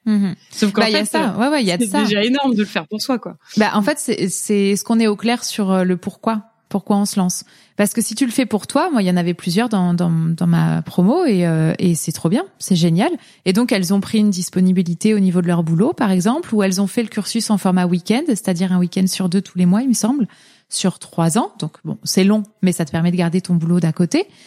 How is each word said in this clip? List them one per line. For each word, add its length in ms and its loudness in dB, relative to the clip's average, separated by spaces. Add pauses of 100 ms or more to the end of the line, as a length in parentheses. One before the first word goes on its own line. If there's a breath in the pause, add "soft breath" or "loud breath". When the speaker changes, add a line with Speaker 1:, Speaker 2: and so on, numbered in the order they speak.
Speaker 1:
Mhm. 300 0 (140)
Speaker 2:
Sauf 240 -2
qu'en 80 2
Speaker 1:
Bah, 80 2
il 40 0
y 20 2
a 60 2
Speaker 2:
fait, 40 -2
Speaker 1:
ça. 300 -2
Speaker 2:
euh, 40 -2
Speaker 1:
Ouais, 100 2
ouais, 120 0
il 60 0
y 40 2
a 60 0
de 80 0
Speaker 2:
c'est 60 -4
Speaker 1:
ça. 120 2
Speaker 2:
déjà 200 0
énorme 320 0
de 40 2
le 60 0
faire 220 -6
pour 140 -8
soi, 180 -2
quoi. 180 -14 (180 loud breath)
Speaker 1:
Bah, 200 2
en 80 2
fait, 160 -2
c'est, 300 -2
c'est, 420 0
est-ce 120 -2
qu'on 160 0
est 80 4
au 80 0
clair 300 -2
sur, 260 -2
euh, 120 2
le 120 0
pourquoi ? 480 -6 (320)
Pourquoi 220 -2
on 80 0
se 120 -6
lance ? 280 -2 (320 soft breath)
Parce 160 0
que 80 -2
si 140 -6
tu 100 0
le 80 -2
fais 120 0
pour 220 -4
toi, 240 0
moi, 100 2
il 40 0
y 40 2
en 60 2
avait 180 0
plusieurs 360 -2
dans, 240 0
dans, 160 0
dans 360 0
ma 360 2
promo 420 2
et, 240 2
euh, 320 2
et 160 2
c'est 160 -6
trop 160 -4
bien, 160 0 (160)
c'est 160 -2
génial. 360 2 (340 soft breath)
Et 80 2
donc, 180 0
elles 220 0
ont 80 2
pris 160 -4
une 120 4
disponibilité 840 0
au 60 2
niveau 220 2
de 60 -2
leur 160 0
boulot, 300 2
par 180 0
exemple, 420 0
ou 100 2
elles 180 0
ont 60 0
fait 140 -4
le 60 -4
cursus 420 -6
en 80 2
format 280 2
week-end, 420 0
c'est-à-dire 460 -2
un 60 2
week-end 280 0
sur 220 -4
deux 100 0
tous 180 -6
les 80 4
mois, 180 4
il 40 -2
me 60 4
semble, 340 0 (400 soft breath)
sur 320 -4
trois 380 -2
ans. 220 -2
Donc, 260 -10
bon, 180 -6
c'est 220 2
long, 180 2 (180)
mais 120 2
ça 100 -4
te 80 -6
permet 200 0
de 40 0
garder 240 0
ton 160 0
boulot 240 2
d'à 140 0
côté. 340 0 (200 loud breath)